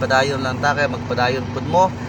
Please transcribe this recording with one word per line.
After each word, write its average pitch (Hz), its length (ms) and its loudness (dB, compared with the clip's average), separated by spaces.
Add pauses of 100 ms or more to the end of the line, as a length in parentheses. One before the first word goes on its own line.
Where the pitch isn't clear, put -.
padayon 135 400 2
lang 127 160 -2
ta, 147 160 2
kaya 143 160 0
magpadayon 123 640 -2
pud - 160 -4
mo. 180 160 6 (220)